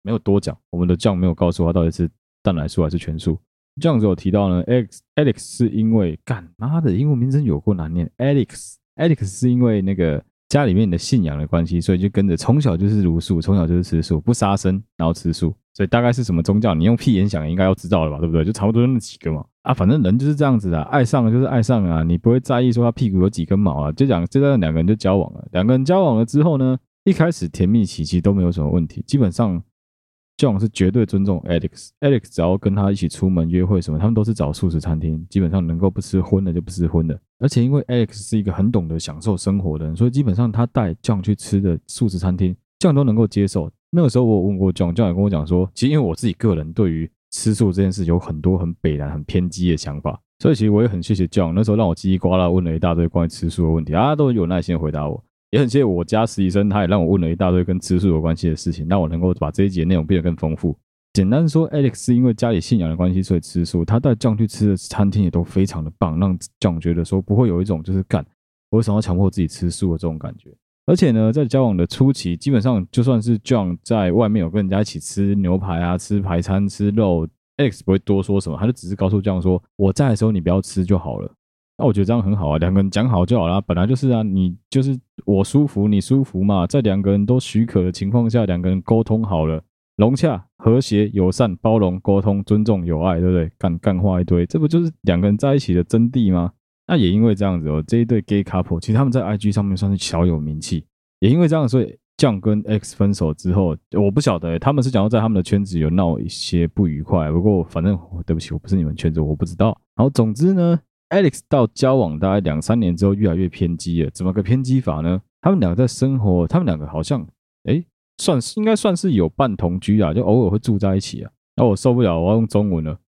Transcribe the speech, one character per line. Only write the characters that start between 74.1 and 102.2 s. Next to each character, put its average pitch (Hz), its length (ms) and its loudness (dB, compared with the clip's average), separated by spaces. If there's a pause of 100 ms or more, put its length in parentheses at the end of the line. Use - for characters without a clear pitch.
外 107 180 2
面 107 120 0
有 82 100 -2
跟 104 120 0
人 95 60 -2
家 98 120 0
一 104 40 0
起 - 140 -12
吃 101 380 -2
牛 92 220 0
排 90 220 -4
啊、 87 180 -2
吃 104 220 -2
排 90 200 -2
餐、 95 280 0
吃 101 220 -2
肉， 92 380 0 (300)
Alex 135 260 -2
不 95 80 2
会 - 60 4
多 98 240 0
说 98 180 0
什 85 100 -6
么， 73 80 -6
他 98 80 -2
就 127 60 0
只 - 160 -10
是 95 80 -8
告 95 120 0
诉 101 120 0
John 92 220 -2
说 90 200 0 (140)
：“我 98 160 2
在 143 160 2
的 110 80 2
时 110 80 -2
候 110 80 2
你 95 80 0
不 82 80 -2
要 92 120 2
吃 92 240 -4
就 92 140 0
好 64 200 -8
了。” 50 120 -10 (480)
那 - 80 0
我 226 60 4
觉 - 80 0
得 98 40 4
这 101 80 0
样 120 80 2
很 98 160 0
好 80 140 -2
啊， 78 80 2
两 87 160 -2
个 98 80 4
人 98 80 0
讲 110 180 0
好 92 160 2
就 117 140 2
好 85 80 0
啦， 92 140 0
本 87 160 -2
来 90 100 2
就 131 80 2
是 131 160 0
啊， 113 120 0
你 95 340 0 (120)
就 135 140 0
是 135 160 -2 (260)
我 98 200 2
舒 147 220 2
服 101 200 -2
你 104 140 2
舒 135 240 0
服 92 180 -6
嘛， 98 240 2
在 139 140 0
两 101 200 0
个 98 100 0
人 101 140 2
都 123 140 2
许 113 260 0
可 107 180 0
的 90 100 0
情 98 180 -4
况 117 180 2
下， 113 160 0
两 90 160 0
个 90 80 -2
人 92 140 0
沟 113 220 2
通 113 180 0
好 87 240 0
了， 80 160 -4 (340)
融 113 180 4
洽、 127 300 0 (140)
和 117 220 4
谐、 107 300 2
友 92 200 2
善、 101 260 0
包 110 220 2
容、 92 220 0
沟 98 200 2
通、 101 240 0
尊 107 200 2
重、 101 200 0
友 80 160 -2
爱， 87 200 0
对 90 100 2
不 92 40 4
对？ 85 220 0
干， 85 220 -2
干 95 200 -2
话 92 220 0
一 90 40 0
堆， 87 200 2
这 - 140 -2
不 151 80 0
就 165 180 0
是 160 80 -4 (100)
两 87 160 2
个 98 100 2
人 104 100 2
在 139 160 0
一 143 40 4
起 98 140 -2
的 87 120 2
真 117 260 2
谛 117 220 2
吗？ 87 200 0 (340)
那 175 120 0
也 98 100 4
因 101 140 2
为 113 120 4
这 98 120 -2
样 92 120 0
子 78 100 -4
哦， 76 180 0
这 117 120 0
一 117 60 2
对 113 160 0
gay 101 220 0
couple， 92 380 -4
其 - 80 -14
实 110 60 0
他 131 100 2
们 131 60 0
在 117 140 0
I 104 140 -2
G 104 140 -2
上 104 120 0
面 98 100 -2
算 98 160 -2
是 98 60 0
小 85 300 -2
有 82 120 0
名 76 220 -6
气。 78 240 -6 (360)
也 104 100 4
因 156 100 4
为 170 80 4
这 160 80 0
样， 151 100 0
所 120 140 2
以 - 160 -4 (220)
John 110 220 2